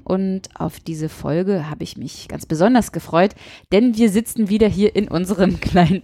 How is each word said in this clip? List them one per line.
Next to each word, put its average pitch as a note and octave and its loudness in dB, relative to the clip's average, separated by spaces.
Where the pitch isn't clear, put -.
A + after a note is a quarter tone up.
und F#3+ -4
auf - -8
diese D#3 -8
Folge D#3+ -4
habe D3 -10
ich - -12
mich - -14
ganz - -12
besonders G3+ 2
gefreut, E3+ 0
denn A3 4
wir A3+ 4
sitzen A3 -2
wieder G#3+ 2
hier G3 2
in G#3 0
unserem F3+ -2
<laughs> - -
kleinen F3+ 2